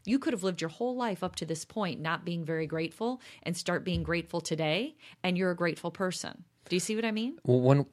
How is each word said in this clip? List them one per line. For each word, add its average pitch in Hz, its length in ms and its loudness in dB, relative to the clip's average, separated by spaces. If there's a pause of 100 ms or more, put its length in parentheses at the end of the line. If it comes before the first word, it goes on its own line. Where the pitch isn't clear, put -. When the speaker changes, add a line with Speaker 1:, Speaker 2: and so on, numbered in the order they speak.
Speaker 1:
You 262 160 2
could 302 120 0
have 190 120 -2
lived 185 160 0
your 165 100 -2
whole 247 240 -4
life 226 300 -2
up 180 120 -4
to - 80 -6
this 160 200 -6
point 196 360 -4
not 160 240 -2
being 170 200 -2
very 160 240 -2
grateful 165 520 -2 (220)
and 175 140 -4
start - 280 -2
being 170 200 0
grateful 170 360 -2
today, 165 540 0 (300)
and 180 120 2
you're 185 140 2
a 175 60 -2
grateful 175 340 -2
person. - 540 -6 (240)
Do 180 80 0
you 180 40 4
see 214 160 -2
what 226 100 0
I 220 60 0
mean? 240 320 -4
Speaker 2:
Well, 123 160 6
one, 135 320 8